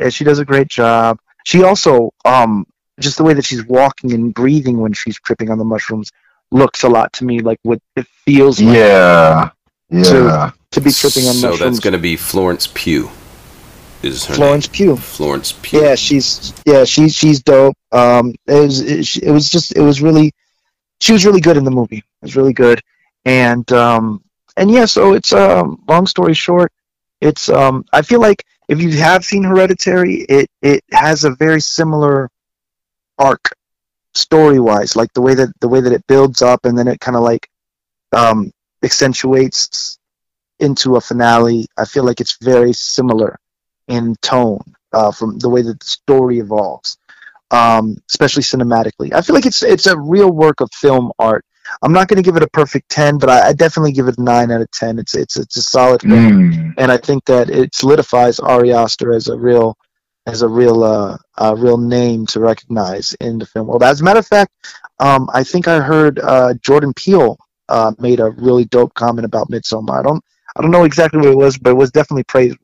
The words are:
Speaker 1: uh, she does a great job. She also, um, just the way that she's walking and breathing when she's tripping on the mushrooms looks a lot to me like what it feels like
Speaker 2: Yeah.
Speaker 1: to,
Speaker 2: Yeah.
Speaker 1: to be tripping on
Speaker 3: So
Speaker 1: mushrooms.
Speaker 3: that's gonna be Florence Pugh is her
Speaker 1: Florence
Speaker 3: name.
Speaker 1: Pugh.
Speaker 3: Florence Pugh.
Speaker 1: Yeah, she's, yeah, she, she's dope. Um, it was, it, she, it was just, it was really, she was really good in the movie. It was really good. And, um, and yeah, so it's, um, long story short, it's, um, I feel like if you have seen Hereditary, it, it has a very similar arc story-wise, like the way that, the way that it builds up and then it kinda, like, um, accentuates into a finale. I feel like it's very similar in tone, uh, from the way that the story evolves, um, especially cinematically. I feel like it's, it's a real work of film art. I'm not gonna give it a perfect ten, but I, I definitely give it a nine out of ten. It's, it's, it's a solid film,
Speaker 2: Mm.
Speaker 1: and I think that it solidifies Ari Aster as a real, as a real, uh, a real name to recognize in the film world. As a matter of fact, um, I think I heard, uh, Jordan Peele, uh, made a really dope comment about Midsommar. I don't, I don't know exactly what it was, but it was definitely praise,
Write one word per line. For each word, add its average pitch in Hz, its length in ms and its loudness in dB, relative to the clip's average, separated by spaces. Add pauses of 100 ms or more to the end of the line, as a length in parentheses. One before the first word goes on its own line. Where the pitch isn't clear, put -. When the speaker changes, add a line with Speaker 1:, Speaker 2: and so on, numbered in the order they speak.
Speaker 1:
uh, 127 80 0
she 120 140 -8
does 147 160 2
a 147 60 -4
great 139 240 0
job. 117 480 0 (280)
She 180 180 2
also, 151 480 2 (140)
um, 113 400 2 (340)
just 143 180 -6
the 160 60 0
way 160 100 4
that 139 120 -2
she's 117 200 -8
walking 127 480 0
and 117 200 -2
breathing 131 460 0
when 110 140 -2
she's - 260 -10
tripping 110 300 -6
on 110 80 -4
the 110 80 -4
mushrooms 110 460 -8 (400)
looks 131 320 0
a 127 60 2
lot 113 240 2
to 127 120 -10
me 120 140 -2
like 113 240 -4
what 113 160 -2 (160)
it 131 100 -8 (200)
feels 139 360 4
like 117 160 4
Speaker 2:
Yeah. 87 720 4 (420)
Speaker 1:
to, 87 60 -2 (280)
Speaker 2:
Yeah. 117 260 -2 (200)
Speaker 1:
to - 100 -2
be 139 100 0
tripping 135 360 -2
on 123 60 -2
Speaker 3:
So 123 180 -2
Speaker 1:
mushrooms. 85 80 -4
Speaker 3:
that's 123 240 -2
gonna 95 140 -2
be 85 180 -4
Florence 90 580 -4
Pugh 71 360 -4 (920)
is - 220 -10
her 143 100 -8
Speaker 1:
Florence 143 320 0
Speaker 3:
name. - 60 -18
Speaker 1:
Pugh. 170 220 0
Speaker 3:
Florence 73 680 -8
Pugh. 151 200 -2
Speaker 1:
Yeah, 143 140 2
she's, - 580 -4 (120)
yeah, 139 200 6
she, 156 240 2
she's 151 320 0
dope. 135 340 4 (160)
Um, 120 440 2 (120)
it 127 120 -2
was, 139 220 0
it, 151 240 -4
she, - 180 -8
it - 80 0
was 147 180 2
just, - 260 -4
it - 60 2
was 143 200 2
really, 156 300 2 (680)
she - 120 2
was 190 120 4
really 202 160 4
good 156 160 4
in 139 80 0
the 131 60 -2
movie. 120 260 -4
It 107 60 -16 (180)
was 139 160 -12
really 135 160 2
good. 120 260 2 (460)
And, 123 480 0
um, 113 500 0 (320)
and 196 160 0
yeah, 233 140 4
so 196 280 2
it's, - 200 -2
um, 185 540 2
long 170 200 2
story 170 280 0
short, 175 360 0 (500)
it's, 147 280 -2
um, 135 420 0
I 151 100 2
feel 240 200 0
like 214 240 0 (220)
if 151 140 -2
you 170 160 -2
have 175 280 2
seen 202 180 -2
Hereditary, 185 840 0
it, 135 200 2 (120)
it 143 300 0
has 156 340 0
a 143 60 0
very 156 300 0
similar 147 680 -2 (880)
arc - 360 -2 (600)
story-wise, 131 840 2
like 113 180 -2
the 127 80 -4
way 131 140 2
that, 127 140 0 (100)
the 120 80 -2
way 127 140 0
that 123 120 0
it - 140 -4
builds 135 340 2
up 123 240 2
and 120 120 0
then 120 100 0
it 123 120 -4
kinda, 123 200 -4
like, 117 300 -2 (600)
um, 110 400 0 (320)
accentuates - 1120 -2 (600)
into 135 360 -2
a 117 60 0
finale. 117 680 0 (100)
I 110 80 -4
feel 135 180 -4
like 123 180 -2
it's - 200 -8
very 120 320 2
similar 117 640 -4 (500)
in 117 340 -6
tone, 120 400 -2 (320)
uh, 110 180 0
from 110 280 -8
the 123 100 -4
way 123 120 0
that 113 180 -6
the - 60 -20
story 127 540 -2
evolves, 101 580 -6 (540)
um, 113 460 2 (120)
especially - 340 -2
cinematically. 117 720 -4
I - 80 0
feel 302 140 0
like 277 100 2
it's, - 180 -4
it's - 240 0
a 185 100 0
real 180 340 2
work 156 300 0
of 123 120 -8
film 131 460 0
art. 110 240 -2 (380)
I'm 151 120 0
not 185 140 2
gonna 190 140 2
give 175 140 2
it 160 80 2
a 151 60 0
perfect 143 400 -4
ten, 147 280 0
but 135 120 0
I, 123 180 4
I 147 60 2
definitely 156 400 0
give 131 140 -2
it 123 100 -2
a 123 60 -4
nine 120 280 0
out 117 100 -2
of 110 100 -8
ten. 113 280 -8
It's, - 160 -10
it's, - 220 -6
it's - 200 -10
a - 40 -6
solid 127 400 2
film, 107 500 4
Speaker 2:
Mm. 80 260 -6
Speaker 1:
and 131 140 0
I 123 60 2
think 139 280 -4
that 123 240 2
it 131 240 -2
solidifies 127 680 0
Ari 123 340 2
Aster 117 400 -2
as 113 160 -4
a 117 80 -8
real, 117 380 0 (520)
as 117 160 -8
a 117 40 2
real, 117 360 2
uh, 107 340 -2 (200)
a 110 180 0
real 120 220 0
name 120 500 -2
to - 120 -6
recognize 110 840 -4
in 113 180 -8
the 110 60 -12
film 110 220 -10
world. 120 160 -2
As 139 180 2
a - 20 -6
matter 202 160 2
of 202 80 -4
fact, 202 240 0 (480)
um, 135 340 0
I 131 100 0
think 175 240 -4
I 165 120 2
heard, 147 400 0
uh, 127 360 0
Jordan 139 380 0
Peele, 156 440 0 (320)
uh, 110 280 0
made 120 220 0
a 113 120 0
really 123 340 0
dope 120 280 0
comment 117 320 -4
about 110 240 -6
Midsommar. 113 500 -8
I 135 40 -4
don't, 151 200 -2 (340)
I - 40 -6
don't 160 100 0
know 175 120 4
exactly 156 360 0
what 143 100 4
it 135 80 4
was, 135 200 2
but 123 140 0
it 127 60 2
was 131 140 2
definitely 143 340 -2
praise, 127 280 0 (100)